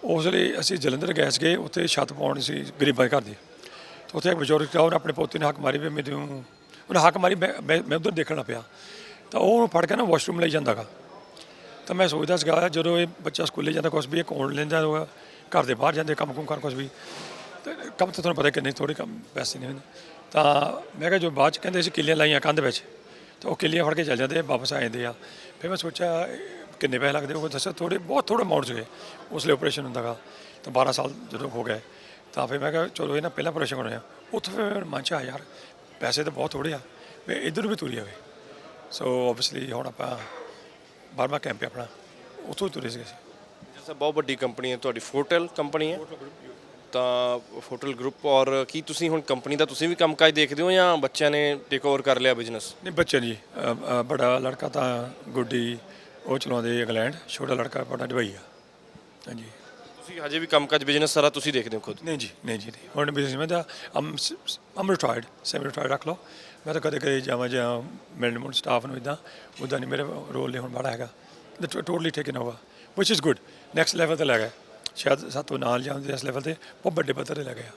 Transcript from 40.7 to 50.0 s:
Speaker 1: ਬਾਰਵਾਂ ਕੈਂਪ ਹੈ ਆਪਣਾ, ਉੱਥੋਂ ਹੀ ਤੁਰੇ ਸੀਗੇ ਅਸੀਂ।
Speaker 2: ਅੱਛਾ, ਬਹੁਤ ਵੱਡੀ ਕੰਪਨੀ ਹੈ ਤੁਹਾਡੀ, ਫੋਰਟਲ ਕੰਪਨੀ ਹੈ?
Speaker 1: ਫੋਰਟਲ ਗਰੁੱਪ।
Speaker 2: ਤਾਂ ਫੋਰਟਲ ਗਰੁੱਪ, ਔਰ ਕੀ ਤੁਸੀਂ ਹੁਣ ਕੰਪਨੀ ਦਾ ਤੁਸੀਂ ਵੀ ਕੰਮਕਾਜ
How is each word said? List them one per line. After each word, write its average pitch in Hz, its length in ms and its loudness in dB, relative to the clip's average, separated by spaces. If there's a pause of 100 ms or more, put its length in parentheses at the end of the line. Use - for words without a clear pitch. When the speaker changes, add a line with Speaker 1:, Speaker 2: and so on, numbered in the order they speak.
Speaker 1:
ਬਾਰਵਾਂ 135 260 0
ਕੈਂਪ 113 220 -6
ਹੈ 123 40 -2
ਆਪਣਾ, 120 200 -8 (580)
ਉੱਥੋਂ 190 240 -4
ਹੀ - 40 -6
ਤੁਰੇ 131 160 -8
ਸੀਗੇ 117 160 -10
ਅਸੀਂ। - 100 -16 (680)
Speaker 2:
ਅੱਛਾ, 160 120 -14
ਬਹੁਤ 147 220 0
ਵੱਡੀ 139 220 0
ਕੰਪਨੀ 127 360 -2
ਹੈ 123 40 -2
ਤੁਹਾਡੀ, 117 240 -2
ਫੋਰਟਲ 165 560 0
ਕੰਪਨੀ 156 360 0
ਹੈ? 180 40 -4
Speaker 1:
ਫੋਰਟਲ 156 200 -12
ਗਰੁੱਪ। 135 280 -18 (480)
Speaker 2:
ਤਾਂ 123 460 2 (220)
ਫੋਰਟਲ 131 320 -8
ਗਰੁੱਪ, 127 340 -6
ਔਰ 135 420 6
ਕੀ 160 140 -4
ਤੁਸੀਂ 160 280 -2
ਹੁਣ 160 100 2
ਕੰਪਨੀ 139 360 0
ਦਾ 151 80 6
ਤੁਸੀਂ 151 240 0
ਵੀ 170 60 2
ਕੰਮਕਾਜ 160 380 6